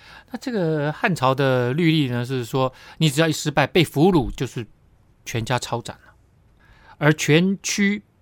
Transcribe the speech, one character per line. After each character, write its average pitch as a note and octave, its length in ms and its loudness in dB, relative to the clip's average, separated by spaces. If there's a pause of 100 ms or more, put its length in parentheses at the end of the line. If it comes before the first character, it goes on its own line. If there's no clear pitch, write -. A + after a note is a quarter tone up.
(320)
那 A#3+ 80 -10
这 C4 120 -8
个 D#3+ 400 -2
汉 C#3+ 240 -2
朝 C3 200 2
的 B2+ 380 0
律 D#3+ 180 2
例 D3 180 2
呢， A#2+ 160 -4
是 B2+ 180 -6
说 C3 300 -2 (240)
你 D#3+ 100 2
只 C#3 140 0
要 E3 60 4
一 D#3 40 -2
失 D3 200 -4
败 C3+ 160 2
被 E3+ 160 2
俘 E3 280 2
虏， C#3+ 200 2
就 C3 160 -6
是 A#2 180 -10 (600)
全 A#2 200 -6
家 B2 140 0
抄 A#2+ 200 -6
斩 - 160 -14 (120)
了。 - 60 -20 (840)
而 D3+ 160 4
全 E3+ 480 2
区 G#3 400 -2 (200)